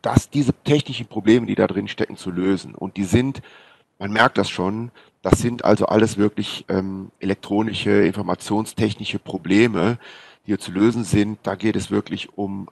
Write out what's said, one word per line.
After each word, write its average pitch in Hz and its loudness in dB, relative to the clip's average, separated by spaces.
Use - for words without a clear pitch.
dass 120 0
diese 139 0
technischen 143 -2
Probleme, 110 4
die 101 -2
da 101 4
drin 98 -2
stecken, - -6
zu - -10
lösen. 90 -2
Und 95 -10
die 101 -2
sind, 123 0
man 101 -8
merkt 117 4
das 101 0
schon, 107 -4
das 92 4
sind 120 -2
also 107 4
alles 110 2
wirklich, - -2
ähm, 95 -4
elektronische, 101 -2
informationstechnische 101 0
Probleme, 98 2
die 107 -4
hier 98 -2
zu - -12
lösen 113 2
sind. 104 0
Da 98 -4
geht 104 -2
es 95 -6
wirklich - -6
um 98 -8